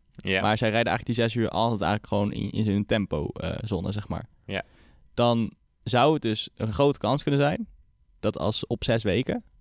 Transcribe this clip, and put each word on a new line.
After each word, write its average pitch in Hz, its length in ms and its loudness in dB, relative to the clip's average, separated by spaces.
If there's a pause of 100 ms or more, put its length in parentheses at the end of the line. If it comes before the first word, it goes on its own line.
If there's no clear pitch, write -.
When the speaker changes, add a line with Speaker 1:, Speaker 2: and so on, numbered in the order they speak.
(160)
Speaker 1:
Ja. 95 260 0
Speaker 2:
maar 107 160 2
zij 113 120 2
rijden 110 220 2
eigenlijk - 280 -2
die 117 80 2
zes 110 80 -4
uur 113 140 2
altijd 110 320 0
eigenlijk 98 260 0
gewoon 101 260 0
in, - 180 -4
in 110 220 0
hun 101 120 2
tempo, 92 420 -2
eh, - 360 -6
zone, 98 280 -4
zeg 104 160 -8
maar. 82 180 -8 (200)
Speaker 1:
Ja. 98 180 -6 (500)
Speaker 2:
Dan 117 380 2 (320)
zou 123 300 4
het 151 80 -2
dus 110 340 -2
een 110 180 -4
grote 143 260 2
kans 131 240 0
kunnen 143 180 2
zijn 165 260 0 (520)
dat - 180 -2
als - 300 -2
op - 160 -4
zes 113 200 0
weken, 120 400 0 (180)